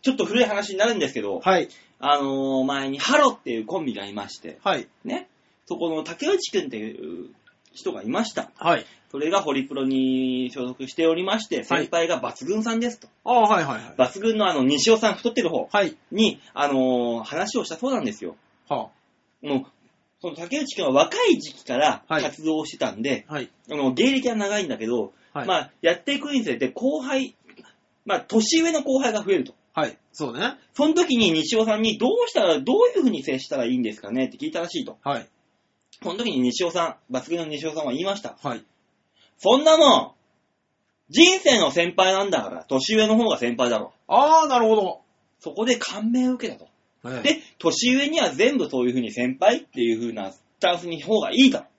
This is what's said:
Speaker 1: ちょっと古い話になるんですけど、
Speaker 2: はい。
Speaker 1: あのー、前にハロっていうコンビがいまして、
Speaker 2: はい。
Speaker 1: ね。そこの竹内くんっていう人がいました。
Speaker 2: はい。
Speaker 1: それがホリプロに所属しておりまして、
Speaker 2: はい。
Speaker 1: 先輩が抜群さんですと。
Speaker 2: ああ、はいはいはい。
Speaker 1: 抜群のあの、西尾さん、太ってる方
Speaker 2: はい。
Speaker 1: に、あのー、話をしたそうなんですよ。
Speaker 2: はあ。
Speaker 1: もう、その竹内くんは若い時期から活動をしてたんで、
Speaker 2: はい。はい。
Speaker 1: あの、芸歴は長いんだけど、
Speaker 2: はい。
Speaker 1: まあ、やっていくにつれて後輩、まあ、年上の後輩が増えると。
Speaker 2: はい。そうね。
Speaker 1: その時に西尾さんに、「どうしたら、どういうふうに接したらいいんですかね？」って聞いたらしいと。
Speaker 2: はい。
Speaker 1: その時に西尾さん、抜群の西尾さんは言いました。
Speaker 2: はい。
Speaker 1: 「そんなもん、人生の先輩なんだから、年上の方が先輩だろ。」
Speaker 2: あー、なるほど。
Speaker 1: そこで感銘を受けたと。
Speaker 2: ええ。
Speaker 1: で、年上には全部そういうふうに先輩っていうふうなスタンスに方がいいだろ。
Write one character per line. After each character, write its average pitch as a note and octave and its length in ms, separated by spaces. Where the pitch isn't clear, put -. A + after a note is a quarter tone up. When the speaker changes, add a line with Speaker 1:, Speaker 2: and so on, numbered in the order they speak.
Speaker 1:
ち C4 80
ょ - 20
っ C4+ 40
と F#3 100
古 A3+ 160
い - 20
話 G#3 260
に F#3+ 60
な G3+ 80
る A#3 100
ん G3+ 40
で C#3+ 100
す - 60
け A2 80
ど、 G2 160
Speaker 2:
は F#3 200
い。 D3 100
Speaker 1:
あ C#3+ 180
の C3+ 440
ー、 - 40
前 C#3 240
に C#3 80
ハ B3+ 180
ロ C#4+ 140
っ - 100
て C#3 100
い A2+ 100
う A2 40
コ E3+ 160
ン D3+ 60
ビ A2+ 80
が G2+ 100
い G2+ 80
ま G2+ 160
し - 120
て、 D#2 220
Speaker 2:
は - 140
い。 - 120
Speaker 1:
ね。 - 260
そ F3+ 120
こ E3+ 120
の D#3 160
竹 E3+ 220
内 F#4+ 260
く F3+ 100
ん D3 40
っ - 20
て A#2 80
い F2 480
う - 60
人 - 200
が F#2+ 100
い G#2+ 60
ま G3 180
し - 80
た。 - 220
Speaker 2:
は E3 200
い。 - 80
Speaker 1:
そ C#3 80
れ D#3 120
が G3 100
ホ C#3+ 140
リ C3+ 100
プ C3+ 100
ロ C3+ 120
に C3 640
所 B2+ 140
属 B2+ 220
し - 40
て E3 140
お E3 80
り F3+ 100
ま G3+ 140
し G#3+ 80
て、 D3 120
Speaker 2:
は - 40
い。 - 20
Speaker 1:
先 E3 260
輩 E3+ 180
が E3+ 120
抜 B2 240
群 G#3+ 180
さ A3+ 120
ん A3+ 60
で A#3+ 100
す A#3 100
と。 - 80
Speaker 2:
あ A#3+ 80
あ、 A#3+ 100
は G#3 200
い - 20
は B2+ 140
い A2+ 40
は - 100
い。 - 40
Speaker 1:
抜 C3 240
群 A3 160
の G#3 100
あ F3 60
の、 C#3 120
西 C#3+ 260
尾 A3 80
さ A3 120
ん、 F#3 40
太 A#3+ 160
っ - 20
て B3+ 80
る - 80
方 D#3 240
Speaker 2:
は G#3 100
い。 E3+ 140
Speaker 1:
に、 G3+ 300
あ D3 160
の B2 520
ー、 - 20
話 F3+ 340
を G#3 80
し - 60
た A3 60
そ B3+ 120
う C4+ 60
な G#3+ 60
ん C#3 40
で A2 80
す - 120
よ。 E2 120
Speaker 2:
は A#2 220
あ。 - 40
Speaker 1:
も C3+ 140
う、 - 40
そ F3+ 80
の D3 80
竹 F3 220
内 - 180
く G3 60
ん - 20
は C#3 60
若 C#3 340
い F4+ 140
時 - 160
期 - 100
か B2 140
ら C#3+ 300
活 D3+ 340
動 D#3 160
を D3+ 80
し - 60
て - 60
た A#2+ 120
ん G#2+ 100
で、 B2 280
Speaker 2:
は C#3+ 120
い。 A#2+ 40
は - 40
い。 - 20
Speaker 1:
あ D3 60
の、 C3+ 180
芸 A#3+ 180
歴 B3+ 160
は A3+ 60
長 G#3 240
い G3 60
ん D#3 40
だ A2+ 80
け A2 100
ど、 A2+ 280
Speaker 2:
は C#3 120
い。 - 20
Speaker 1:
ま F#3 80
あ、 - 160
や - 140
っ - 80
て C#4+ 120
い - 60
く D4 120
に B3+ 100
つ E3+ 80
れ A#2 80
て C3 100
後 C#4 320
輩、 C4+ 340
ま G3 120
あ、 - 40
年 A3+ 420
上 E4 100
の D4 100
後 C4+ 180
輩 A#3+ 120
が G#3 100
増 F3+ 80
え F#3 80
る C3 60
と。 - 100
Speaker 2:
は D3+ 160
い。 - 80
そ C#3 180
う A#2+ 80
ね。 A#3+ 160
Speaker 1:
そ D4 120
の D#4+ 80
時 E4+ 220
に G3+ 160
西 D#3+ 240
尾 A3 80
さ G#3+ 120
ん A3 60
に、 G#3+ 160
「ど A3+ 80
う A#4 220
し - 40
た B3+ 120
ら、 E3+ 160
ど A3+ 120
う G4 40
い F#4 40
う - 20
ふ C4+ 40
う A3+ 40
に D3 140
接 C3 160
し - 80
た D3 80
ら B2 80
い A#2 60
い B2+ 80
ん B2 40
で G#2+ 100
す G#2+ 80
か G2+ 120
ね？」 C3 140
っ B2+ 40
て - 60
聞 D3+ 120
い D#3 40
た E3+ 80
ら - 80
し D3 140
い - 20
と。 - 180
Speaker 2:
は C#3 160
い。 - 100
Speaker 1:
そ F3+ 100
の F#3 60
時 A#3 140
に C#3+ 100
西 B2 240
尾 E3+ 60
さ E3 280
ん、 - 20
抜 B2+ 160
群 E3+ 100
の E3 80
西 D3+ 200
尾 D3 80
さ D#3 80
ん C#3 40
は B2 60
言 D3+ 100
い - 20
ま G3 100
し G#3 60
た。 - 200
Speaker 2:
は C3 140
い。 G#2+ 100
Speaker 1:
「そ A#3 200
ん D4+ 60
な D#4+ 120
も C#4 220
ん、 - 140
人 F4+ 300
生 B3+ 180
の D3+ 140
先 E3+ 240
輩 F#3 160
な G3 120
ん G3 60
だ C#3 120
か G2+ 80
ら、 E2+ 180
年 C3+ 260
上 G#3+ 140
の A3 80
方 A3+ 120
が D3+ 80
先 A#2+ 200
輩 A#2+ 120
だ A2 120
ろ。」 - 120
Speaker 2:
あ D#4 380
ー、 D4 40
な B3 120
る A3 80
ほ A3 80
ど。 F#3+ 240
Speaker 1:
そ D#3+ 100
こ F#3+ 140
で A#3+ 120
感 A3 360
銘 B3+ 160
を B3+ 60
受 A#3 120
け - 60
た - 80
と。 - 80
Speaker 2:
え B2 120
え。 - 40
Speaker 1:
で、 D#4 200
年 A3+ 360
上 C#4+ 140
に D#4 120
は F#3 100
全 A#3 280
部 E3 120
そ B2+ 120
う B2 40
い B2 40
う - 20
ふ B2+ 60
う - 20
に A2 100
先 B2 300
輩 A3 180
っ - 40
て - 200
い A#2 120
う A2 40
ふ A#2 120
う - 20
な G2 180
ス - 100
タ F3 140
ン E3+ 40
ス F3 80
に E3 160
方 G#3 180
が - 120
い - 20
い C4 160
だ B2 100
ろ。 - 60